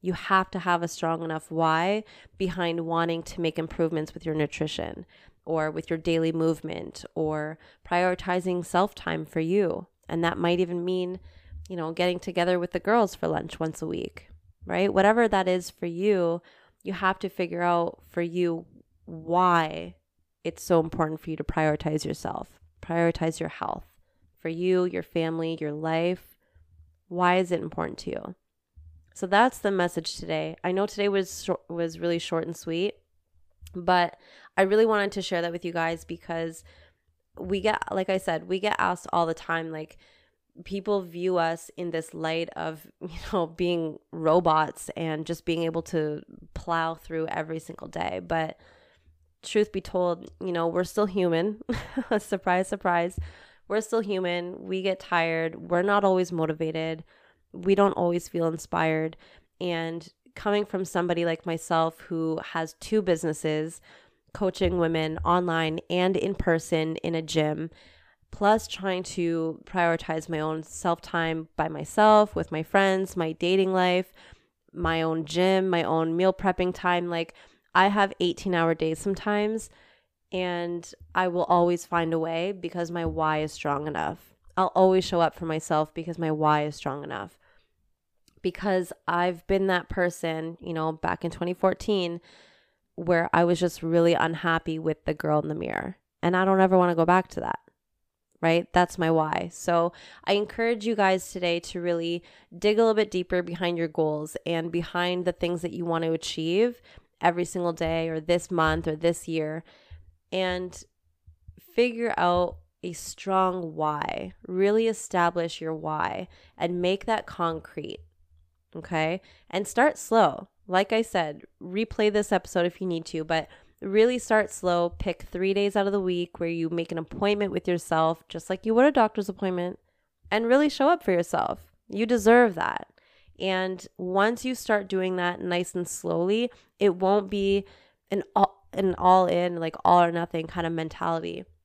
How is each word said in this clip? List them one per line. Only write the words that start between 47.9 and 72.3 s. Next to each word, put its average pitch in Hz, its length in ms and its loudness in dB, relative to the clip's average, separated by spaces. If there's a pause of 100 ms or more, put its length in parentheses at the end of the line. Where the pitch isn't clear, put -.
But 165 340 -4 (840)
truth 208 280 0
be 190 80 -4
told, 180 500 -4 (100)
you 185 120 -6
know, 170 140 0
we're 175 180 0
still 208 220 0
human. 185 540 0 (280)
<laughs> 233 300 -2
Surprise, 185 500 0
surprise. 175 500 0 (500)
We're 214 120 0
still 226 200 -2
human. 180 640 -4
We 185 180 -4
get 190 180 -2
tired. 165 680 -2
We're 175 120 2
not 202 220 2
always 185 280 2
motivated. 160 720 -4 (480)
We 180 220 2
don't 202 180 6
always 175 360 0
feel 170 180 -2
inspired. 160 680 -2 (440)
And 165 460 -6 (280)
coming 208 300 0
from 190 200 -4
somebody 170 400 0
like 165 220 -2
myself 165 540 0
who 160 400 -4 (120)
has 165 280 -4
two 220 200 0
businesses, 160 800 -2 (520)
coaching 185 460 0
women 160 460 0
online 165 540 2 (100)
and 180 280 2
in 202 180 0
person 160 640 0
in 165 180 -4
a 160 80 -2
gym, 156 480 0 (640)
plus 214 340 2
trying 185 380 -4
to 165 600 -2
prioritize 165 640 0
my 160 120 -2
own 156 220 -4
self-time 165 920 -4
by 156 120 0
myself, 208 640 4